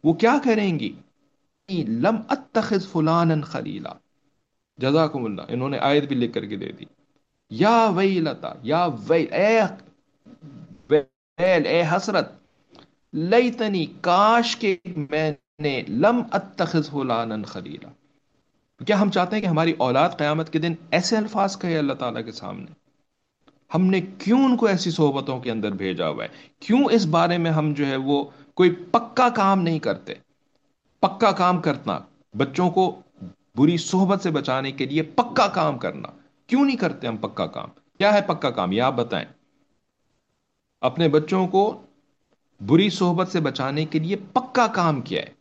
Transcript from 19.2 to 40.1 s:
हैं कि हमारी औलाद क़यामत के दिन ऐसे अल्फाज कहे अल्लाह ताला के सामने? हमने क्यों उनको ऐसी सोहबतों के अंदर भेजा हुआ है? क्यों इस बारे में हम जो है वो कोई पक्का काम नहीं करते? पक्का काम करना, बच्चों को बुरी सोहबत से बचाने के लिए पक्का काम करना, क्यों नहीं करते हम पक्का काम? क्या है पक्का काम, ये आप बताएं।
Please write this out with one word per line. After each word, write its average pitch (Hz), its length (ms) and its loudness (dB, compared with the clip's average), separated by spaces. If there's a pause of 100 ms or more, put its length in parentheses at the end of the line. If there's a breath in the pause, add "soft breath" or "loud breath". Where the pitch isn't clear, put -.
हैं 208 60 -2
कि 190 60 -2
हमारी 160 240 2 (100)
औलाद 131 320 2
क़यामत 151 340 -2
के 160 100 -4
दिन 165 180 -2 (180)
ऐसे 185 220 0
अल्फाज 208 400 -2
कहे 170 200 -4
अल्लाह 139 200 -2
ताला 123 260 -6
के 110 120 -12
सामने? 98 400 -14 (960)
हमने 185 300 2
क्यों 247 440 2
उनको 247 240 4
ऐसी 180 220 0
सोहबतों 139 500 0
के 120 100 -6
अंदर 107 280 -2
भेजा 90 280 -2
हुआ 60 180 -4
है? - 60 -12 (320 loud breath)
क्यों 262 280 2
इस 214 160 4
बारे 170 320 2
में 165 120 0
हम 156 240 0
जो 143 120 -2
है 135 120 -2
वो 139 340 -2 (240 loud breath)
कोई 180 140 6 (220)
पक्का 240 400 2
काम 196 260 2
नहीं 165 220 0
करते? - 380 -6 (840)
पक्का 196 300 2
काम 180 280 2
करना, 113 340 -2 (400)
बच्चों 139 360 0
को 185 160 2 (720)
बुरी 156 240 4
सोहबत 190 400 2
से 180 100 -2
बचाने 135 420 -2
के 135 140 -4
लिए 151 160 -2 (120)
पक्का 233 360 2
काम 156 280 -2
करना, - 340 -8 (360)
क्यों 269 160 2
नहीं 269 120 0
करते 143 300 -4
हम 113 120 -6
पक्का 98 300 -4
काम? - 220 -12 (300)
क्या 202 120 4
है 202 140 2
पक्का 156 240 -2
काम, 95 220 -2
ये 110 80 0
आप 131 140 0
बताएं। 120 320 -4 (1600)